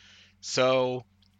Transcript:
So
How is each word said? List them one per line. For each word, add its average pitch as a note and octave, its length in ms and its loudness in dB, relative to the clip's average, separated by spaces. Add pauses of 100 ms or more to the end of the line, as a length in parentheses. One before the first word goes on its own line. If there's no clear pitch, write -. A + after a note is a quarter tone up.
(400)
So B2+ 640 0 (360)